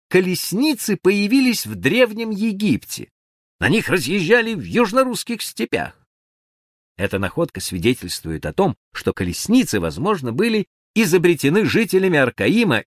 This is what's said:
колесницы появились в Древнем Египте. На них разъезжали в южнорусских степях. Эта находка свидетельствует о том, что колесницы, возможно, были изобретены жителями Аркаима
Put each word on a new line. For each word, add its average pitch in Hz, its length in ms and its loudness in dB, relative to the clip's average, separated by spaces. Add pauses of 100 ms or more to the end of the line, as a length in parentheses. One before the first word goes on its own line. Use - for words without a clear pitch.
колесницы 190 840 0
появились 208 720 2
в 104 80 -10
Древнем 214 560 0
Египте. 202 800 -2 (500)
На 90 80 0
них 196 220 0
разъезжали 196 640 0
в 208 100 -8
южнорусских 226 760 -2
степях. - 560 -6 (1000)
Эта 101 200 -2
находка 98 420 -4
свидетельствует 87 840 -4
о 78 80 -6
том, 185 220 0 (180)
что - 180 -4
колесницы, 190 680 0
возможно, 139 520 -2
были 214 360 0 (280)
изобретены 175 680 4
жителями 185 520 2
Аркаима 139 680 2